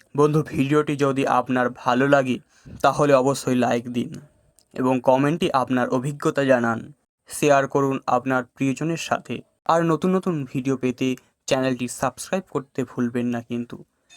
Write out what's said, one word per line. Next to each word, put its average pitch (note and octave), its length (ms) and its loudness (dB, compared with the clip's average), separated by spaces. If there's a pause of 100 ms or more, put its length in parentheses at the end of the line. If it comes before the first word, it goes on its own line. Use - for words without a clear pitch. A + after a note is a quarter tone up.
(180)
বন্ধু, D3+ 260 2
ভিডিওটি D3 520 0
যদি C#3 320 0
আপনার B2 420 0
ভালো B2+ 400 0
লাগে, B2+ 300 4 (420)
তাহলে C#3+ 320 4
অবশ্যই C3 420 2
লাইক A#2+ 380 0
দিন A#2+ 200 -4 (600)
এবং B2+ 300 0
কমেন্টে C#3+ 500 2
আপনার B2+ 360 0
অভিজ্ঞতা C#3+ 540 -2
জানান। A#2+ 500 0 (340)
শেয়ার C#3 400 2
করুন C3+ 400 0
আপনার B2+ 360 0
প্রিয়জনের C#3 540 -4
সাথে। - 440 -6 (240)
আর E3 200 2
নতুন E3+ 300 0
নতুন E3+ 380 -2
ভিডিও C3+ 240 -2
পেতে B2+ 380 -2 (320)
চ্যানেলটি C3 400 -2
সাবস্ক্রাইব - 600 -4
করতে C3+ 340 -6
ভুলবেন A#2+ 440 -4
না A#2+ 140 -4
কিন্তু। A#2+ 420 -10 (340)